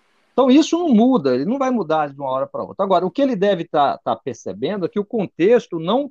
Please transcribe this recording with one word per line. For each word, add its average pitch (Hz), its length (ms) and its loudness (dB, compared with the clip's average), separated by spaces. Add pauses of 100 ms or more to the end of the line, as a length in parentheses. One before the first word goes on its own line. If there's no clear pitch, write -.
(320)
Então, 262 180 2
isso 311 300 4
não 349 80 -2
muda, 220 480 4
ele 131 80 0
não 233 160 -4
vai 262 100 -2
mudar 156 380 -2
de 139 100 -14
uma 139 120 -8
hora 135 180 -2
pra 120 160 -8
outra. 190 220 -6
Agora, 185 200 2
o 180 60 -4
que - 100 -4
ele 262 140 0
deve 190 300 0
tá, 143 320 0
tá 120 180 -4
percebendo 110 680 -8
é - 20 -2
que - 100 -6
o 208 60 -2
contexto 202 720 0
não 214 340 -2